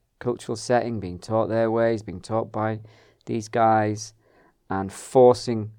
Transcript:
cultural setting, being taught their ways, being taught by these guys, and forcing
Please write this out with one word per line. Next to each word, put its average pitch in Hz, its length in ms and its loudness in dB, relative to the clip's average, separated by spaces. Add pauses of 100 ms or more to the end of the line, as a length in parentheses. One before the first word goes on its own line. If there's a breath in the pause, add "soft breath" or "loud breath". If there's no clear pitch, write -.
(180)
cultural 120 380 -6
setting, 117 420 0
being 90 200 -8
taught 110 320 0
their 113 200 0
ways, 113 320 0
being 92 180 -12
taught 110 300 -4
by 110 300 -4 (460 soft breath)
these 113 220 -6
guys, 110 680 0 (560 soft breath)
and 95 200 -4
forcing 123 880 4